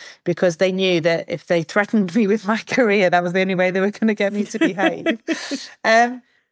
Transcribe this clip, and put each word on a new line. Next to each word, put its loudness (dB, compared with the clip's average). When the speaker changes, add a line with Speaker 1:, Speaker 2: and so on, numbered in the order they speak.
Speaker 1:
because 0
they 2
knew 0
that 0
if -8
they 0
threatened 0
me 2
with 0
my 0
<laughs> -12
career, 2
that 2
was -4
the 0
only 0
way 2
they -2
were 0
gonna 0
get -2
me -2
to -8
behave. -2
Speaker 2:
<laughs> -8
Speaker 1:
Um, 2